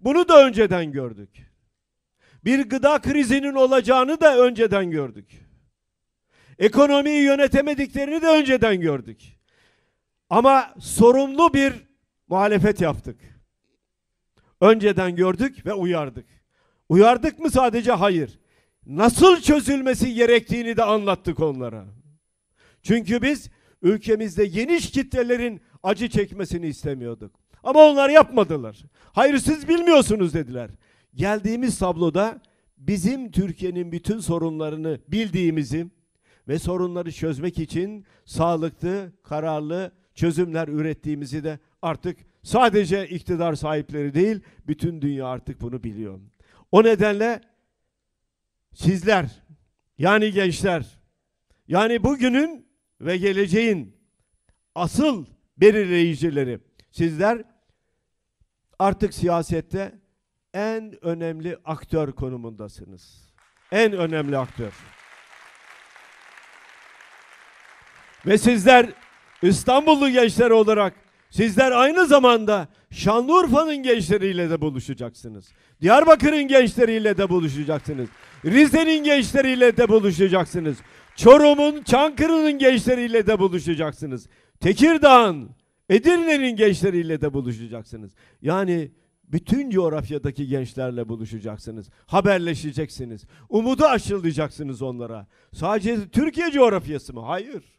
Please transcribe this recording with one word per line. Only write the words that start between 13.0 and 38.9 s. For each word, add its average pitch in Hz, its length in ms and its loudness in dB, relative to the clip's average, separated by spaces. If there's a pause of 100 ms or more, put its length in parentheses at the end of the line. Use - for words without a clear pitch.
Önceden 190 540 2
gördük 185 500 -2
ve 208 80 -6
uyardık. 160 520 -6 (640)
Uyardık 233 500 4
mı 311 120 -2
sadece? 240 400 0
Hayır. 175 480 -2 (460)
Nasıl 240 560 4
çözülmesi 262 720 0
gerektiğini 233 640 0
de 226 60 2
anlattık 196 560 -2
onlara. 123 460 -6 (1000)
Çünkü 220 380 -2
biz 269 280 -4 (320)
ülkemizde 214 640 -2
geniş 240 460 -4
kitlelerin 247 680 -4 (220)
acı 202 260 -4
çekmesini 190 580 -6
istemiyorduk. 123 680 -12 (280)
Ama 269 160 4
onlar 277 300 8
yapmadılar. 165 760 2 (300)
"Hayır, 277 240 2
siz 285 300 -4
bilmiyorsunuz." 294 680 2
dediler. 123 360 -10 (460)
Geldiğimiz 214 640 -4
tabloda 175 600 -2 (360)
bizim 202 540 -6
Türkiye'nin 180 600 -6
bütün 196 280 -8
sorunlarını 156 880 -6
bildiğimizi 165 800 -4 (600)
ve 156 120 -4
sorunları 175 520 -6
çözmek 160 480 -8
için 190 460 -8 (200)
sağlıklı, 170 840 -6 (120)